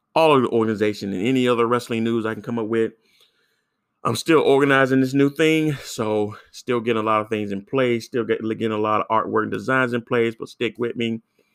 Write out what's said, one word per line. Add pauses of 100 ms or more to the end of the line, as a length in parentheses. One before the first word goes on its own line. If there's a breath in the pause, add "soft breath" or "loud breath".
(140)
all
of
the
organization
and
any
other
wrestling
news
I
can
come
up
with. (1080)
I'm
still
organizing
this
new
thing,
so (160 loud breath)
still
getting
a
lot
of
things
in
place,
still
get,
getting
a
lot
of
artwork
and
designs
in
place,
but
stick
with
me. (340)